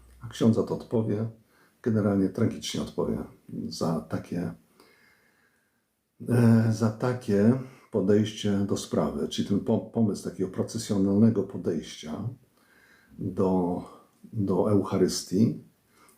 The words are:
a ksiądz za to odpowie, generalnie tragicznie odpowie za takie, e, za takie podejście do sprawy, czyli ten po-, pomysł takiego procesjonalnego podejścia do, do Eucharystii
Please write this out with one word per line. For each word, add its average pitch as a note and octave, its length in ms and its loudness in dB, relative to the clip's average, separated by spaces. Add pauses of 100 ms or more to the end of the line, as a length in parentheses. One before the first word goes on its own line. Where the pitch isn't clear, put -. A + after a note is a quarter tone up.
(200)
a - 80 -14
ksiądz A2+ 280 4
za G2 60 0
to - 120 -2
odpowie, A2+ 540 -4 (540)
generalnie G2+ 460 2
tragicznie - 540 -2
odpowie - 360 -4 (500)
za D#2+ 320 -4
takie, - 520 -6 (1800)
e, A2+ 440 6
za A2 180 0
takie A#2+ 680 2 (340)
podejście G#2 680 2
do G2 180 -2
sprawy, - 520 -4
czyli - 200 -4
ten G2+ 120 0
po-, A2 180 0
pomysł G2 460 -2
takiego F#2 240 -4
procesjonalnego G2+ 920 2
podejścia E2+ 880 -6 (880)
do, F#2 640 0 (500)
do G2 380 0
Eucharystii F#2+ 960 2 (520)